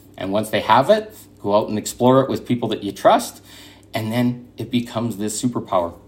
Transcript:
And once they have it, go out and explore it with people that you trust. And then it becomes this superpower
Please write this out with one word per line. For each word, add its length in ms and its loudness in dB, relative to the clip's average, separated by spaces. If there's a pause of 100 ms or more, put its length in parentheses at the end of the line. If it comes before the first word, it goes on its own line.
(160)
And 160 -8
once 200 -2
they 100 0
have 280 4
it, 240 2 (280)
go 160 2
out 100 0
and 100 -4
explore 440 4
it 80 0
with 180 -4
people 220 -2
that 140 -6
you 100 -6
trust. 500 0 (500)
And 180 -4
then 440 -2
it 160 -10
becomes 460 -4
this 240 -6
superpower 560 -2 (100)